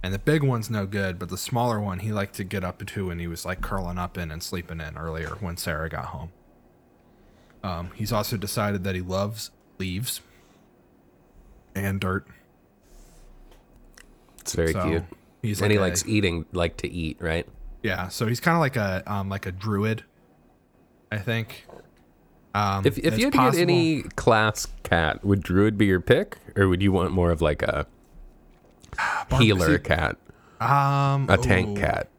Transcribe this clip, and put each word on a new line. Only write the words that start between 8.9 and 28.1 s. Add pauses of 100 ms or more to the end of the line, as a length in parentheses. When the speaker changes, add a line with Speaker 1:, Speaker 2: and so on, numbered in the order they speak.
Speaker 1:
he
loves (300)
leaves (1500)
and
dirt. (2250)
Speaker 2:
It's
very
Speaker 1:
So,
Speaker 2:
cute. (380)
Speaker 1:
he's
Speaker 2:
And
he
Speaker 1:
like
a
Speaker 2:
likes
eating,
like
to
eat,
right? (380)
Speaker 1:
Yeah,
so
he's
kinda
like
a,
um,
like
a
druid, (1080)
I
think. (880)
Um,
Speaker 2:
If,
if
Speaker 1:
it's
Speaker 2:
you
had
to
Speaker 1:
possible
Speaker 2:
get
any
class (160)
cat,
would
druid
be
your
pick, (180)
or
would
you
want
more
of,
like,
a (1120)